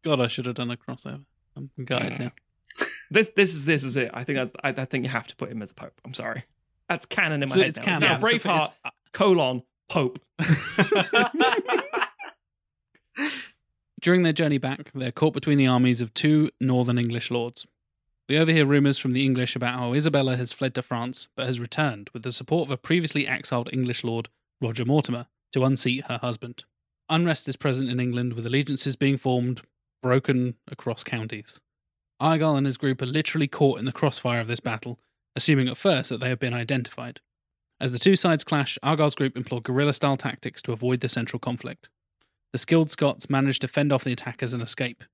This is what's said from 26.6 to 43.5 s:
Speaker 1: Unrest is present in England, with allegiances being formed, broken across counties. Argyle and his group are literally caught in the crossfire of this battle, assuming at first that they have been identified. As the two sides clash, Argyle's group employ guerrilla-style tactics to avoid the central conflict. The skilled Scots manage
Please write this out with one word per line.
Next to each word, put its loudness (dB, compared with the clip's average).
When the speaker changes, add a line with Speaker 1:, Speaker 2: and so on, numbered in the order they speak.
Speaker 1:
Unrest 2
is -4
present 0
in -2
England, -2
with -8
allegiances 0
being 2
formed, -2
broken 2
across -8
counties. -8
Argyle 2
and 2
his -2
group -2
are -2
literally 0
caught 2
in -6
the -2
crossfire -2
of -6
this -6
battle, -8
assuming 4
at -6
first 2
that -4
they -4
have -4
been -2
identified. -6
As -2
the -6
two 6
sides 4
clash, -2
Argyle's 2
group -2
employ -6
guerrilla-style 2
tactics -8
to -6
avoid 0
the -2
central -2
conflict. -8
The -4
skilled 2
Scots -2
manage 2